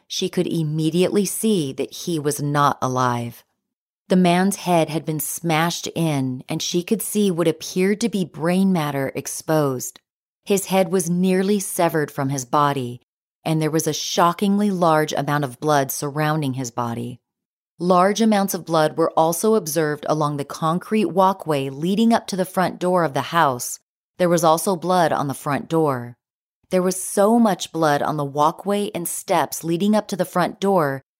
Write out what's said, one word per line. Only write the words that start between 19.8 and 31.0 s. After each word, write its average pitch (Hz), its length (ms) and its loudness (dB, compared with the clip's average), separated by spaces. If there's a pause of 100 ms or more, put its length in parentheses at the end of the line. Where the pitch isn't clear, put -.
along 151 280 0
the 139 80 -6
concrete 180 600 -2
walkway 165 640 0
leading 185 440 2
up - 160 0
to 202 80 -6
the 180 80 -2
front 180 340 -2
door 180 240 2
of 147 100 0
the 135 200 -4
house. 143 480 0 (380)
There 180 100 2
was 170 160 4
also 170 320 2
blood 170 340 2
on 143 160 -2
the 135 80 -4
front - 340 -4
door. 131 480 -2 (540)
There 185 120 2
was 180 200 -2
so 220 380 4
much 208 320 0
blood 151 280 2
on - 160 -2
the 147 80 -4
walkway 165 720 0
and 170 140 -6
steps - 560 -2
leading 175 320 2
up 208 120 -2
to 196 80 -6
the 175 80 -2
front - 360 -2
door 160 420 0 (180)